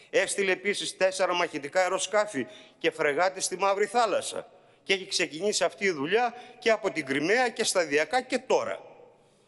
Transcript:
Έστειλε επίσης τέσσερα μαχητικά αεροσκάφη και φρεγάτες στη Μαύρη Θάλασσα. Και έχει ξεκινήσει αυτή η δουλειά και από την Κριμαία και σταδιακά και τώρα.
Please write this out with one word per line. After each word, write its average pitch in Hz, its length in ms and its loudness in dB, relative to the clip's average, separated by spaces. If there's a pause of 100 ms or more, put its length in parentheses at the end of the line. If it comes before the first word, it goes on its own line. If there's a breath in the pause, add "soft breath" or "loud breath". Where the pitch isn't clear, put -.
(100)
Έστειλε 190 420 2
επίσης 180 440 -4
τέσσερα 185 380 2
μαχητικά 170 460 -2
αεροσκάφη 185 680 0 (320 loud breath)
και 160 120 2
φρεγάτες 170 540 0
στη 185 120 -4
Μαύρη 196 300 2
Θάλασσα. 175 640 -2 (320 soft breath)
Και - 100 0
έχει 190 140 -2
ξεκινήσει 175 580 -2
αυτή 170 200 -2
η 190 60 4
δουλειά 196 440 0 (240 loud breath)
και 226 120 0
από 208 200 2
την 156 160 -6
Κριμαία 175 420 2
και 233 160 -2
σταδιακά 160 560 2
και 254 180 -4
τώρα. 123 420 0 (680 soft breath)